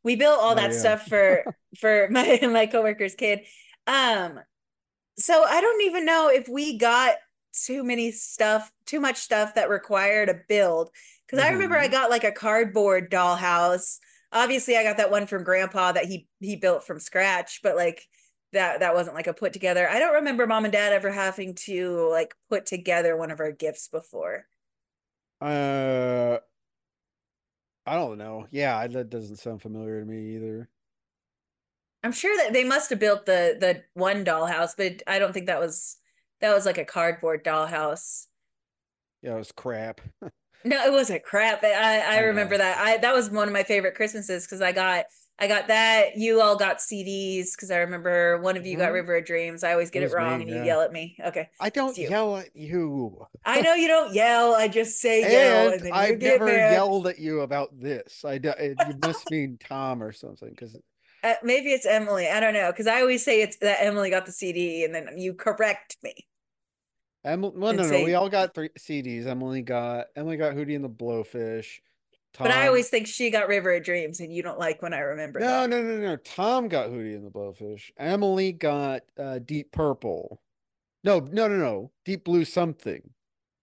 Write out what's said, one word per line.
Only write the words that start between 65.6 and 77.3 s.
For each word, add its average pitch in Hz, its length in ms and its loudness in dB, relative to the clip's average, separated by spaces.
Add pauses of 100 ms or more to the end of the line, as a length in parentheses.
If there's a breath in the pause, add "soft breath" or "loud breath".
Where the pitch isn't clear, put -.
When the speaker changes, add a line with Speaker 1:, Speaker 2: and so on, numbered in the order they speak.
Speaker 1:
me. - 260 -16 (960)
Speaker 2:
Em-, 165 180 -4
well, 196 320 -2
Speaker 1:
And - 0 -
Speaker 2:
no, 190 140 2
no, 180 120 2
we 170 140 2
Speaker 1:
say - 20 2
Speaker 2:
all 190 140 2
got 190 260 0
three 156 220 -8
C 147 240 -8
Ds. 120 240 -8
Emily 131 360 -6
got, 120 540 -4
Emily 156 220 -6
got 151 180 0
Hootie 147 200 -4
and 143 80 -6
the 131 60 -8
Blowfish. 113 880 -8 (640)
Speaker 1:
But 233 80 4
I 262 160 4
Speaker 2:
Tom - 0 -
Speaker 1:
always 247 220 4
think 220 180 0
she 240 240 -2
got 208 160 2
River 190 260 2
of 175 100 -2
Dreams, 165 360 -6
and 165 140 -12
you 175 100 -6
don't 170 160 -10
like 160 220 -4
when 170 120 -8
I 143 60 -4
remember 143 400 -6
Speaker 2:
No, 226 60 -2
Speaker 1:
that. 254 200 0
Speaker 2:
no, 240 160 0
no, 226 160 -4
no. 190 200 -4
Tom 233 500 -2
got 135 220 -2
Hootie 113 260 -8
and 104 100 -14
the 98 60 -18